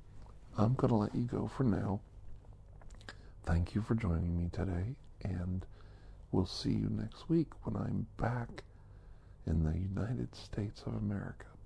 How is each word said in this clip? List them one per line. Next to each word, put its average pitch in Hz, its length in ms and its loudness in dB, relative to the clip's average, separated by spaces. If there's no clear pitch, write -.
I'm 110 180 6
gonna 123 220 6
let 104 180 2
you 123 100 2
go 113 240 0
for 135 160 0
now. 101 360 4
Thank 85 300 4
you 104 80 4
for 117 120 4
joining 87 420 4
me 85 160 2
today, 92 420 0
and 92 420 0
we'll 95 140 6
see - 240 -2
you 107 200 4
next 107 380 -4
week 165 200 4
when 110 120 0
I'm 104 300 0
back 120 460 -2
in 82 180 4
the 78 120 4
United 98 580 0
States - 520 -4
of 113 80 -2
America, 104 520 -2